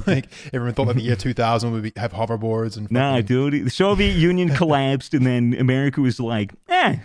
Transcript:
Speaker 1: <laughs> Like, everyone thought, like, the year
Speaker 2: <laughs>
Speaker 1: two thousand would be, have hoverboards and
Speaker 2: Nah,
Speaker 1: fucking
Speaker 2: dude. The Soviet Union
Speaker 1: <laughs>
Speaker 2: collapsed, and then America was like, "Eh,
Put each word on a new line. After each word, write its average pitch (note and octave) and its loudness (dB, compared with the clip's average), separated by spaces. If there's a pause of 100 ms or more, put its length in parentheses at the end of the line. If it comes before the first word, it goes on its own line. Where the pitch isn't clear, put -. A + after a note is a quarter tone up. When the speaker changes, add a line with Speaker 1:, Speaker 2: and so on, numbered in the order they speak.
Speaker 1:
<laughs> - -8
Like, E3+ 0 (260)
everyone A#2+ -2
thought, C3+ 0
like, - 0
the - 0
year A2+ 0
Speaker 2:
<laughs> - -
Speaker 1:
two A#2+ -4
thousand A#2 0
would A2 -4
be, A2 -6
have G#2 -6
hoverboards A2+ -4
and G#2 -8
Speaker 2:
Nah, C3 2
Speaker 1:
fucking A2+ 0
Speaker 2:
dude. C3+ 0
The B2 0
Soviet G3 2
Union F3 4
Speaker 1:
<laughs> C#3 2
Speaker 2:
collapsed, C3+ 0
and B2+ 2
then B2 2
America C3 2
was B2+ 0
like, A2+ -4 (160)
"Eh, F4 2